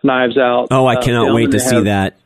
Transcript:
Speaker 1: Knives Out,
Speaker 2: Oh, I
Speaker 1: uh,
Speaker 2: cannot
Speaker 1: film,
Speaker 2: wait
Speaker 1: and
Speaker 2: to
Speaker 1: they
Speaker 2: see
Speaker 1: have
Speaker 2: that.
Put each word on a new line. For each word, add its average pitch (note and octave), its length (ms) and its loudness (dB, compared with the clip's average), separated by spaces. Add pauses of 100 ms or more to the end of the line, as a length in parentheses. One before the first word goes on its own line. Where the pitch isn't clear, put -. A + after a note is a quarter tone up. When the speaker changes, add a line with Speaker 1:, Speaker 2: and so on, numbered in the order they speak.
Speaker 1:
Knives B2+ 320 0
Out, B2 340 0
Speaker 2:
Oh, C3 140 2
I B2 100 2
Speaker 1:
uh, B2 60 -4
Speaker 2:
cannot A#2+ 260 0
Speaker 1:
film, - 80 0
Speaker 2:
wait A#2 100 0
Speaker 1:
and - 80 -2
Speaker 2:
to C3 60 0
Speaker 1:
they B2+ 40 -4
Speaker 2:
see B2+ 120 0
Speaker 1:
have G2+ 100 0
Speaker 2:
that. G2 400 -2